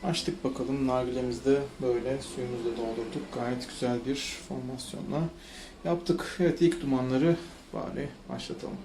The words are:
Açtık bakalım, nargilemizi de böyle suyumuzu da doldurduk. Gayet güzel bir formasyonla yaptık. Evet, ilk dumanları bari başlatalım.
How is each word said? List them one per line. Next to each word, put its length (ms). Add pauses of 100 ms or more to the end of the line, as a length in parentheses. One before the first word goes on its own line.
Açtık 400
bakalım, 440
nargilemizi 580
de 160 (200)
böyle 400
suyumuzu 440
da 120
doldurduk. 560
Gayet 360
güzel 280 (100)
bir 300 (120)
formasyonla 760 (600)
yaptık. 540
Evet, 220
ilk 200
dumanları 540 (380)
bari 340 (220)
başlatalım. 560